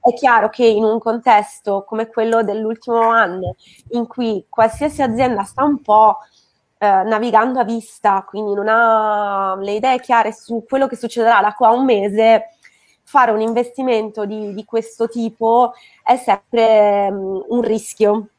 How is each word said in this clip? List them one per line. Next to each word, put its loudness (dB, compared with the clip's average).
È 0
chiaro 2
che -2
in 2
un 0
contesto -2
come -6
quello -2
dell'ultimo -4
anno, -2
in -4
cui -6
qualsiasi -2
azienda -2
sta -4
un 0
po', 4
eh, -2
navigando 0
a 0
vista, -2
quindi -6
non -4
ha 0
le -6
idee 0
chiare 0
su -10
quello 0
che -8
succederà 0
da 0
qua 2
a 6
un 0
mese, 2
fare 2
un 0
investimento -4
di, -8
di -12
questo -6
tipo 0
è 4
sempre, 2
mm, -6
un -2
rischio. -2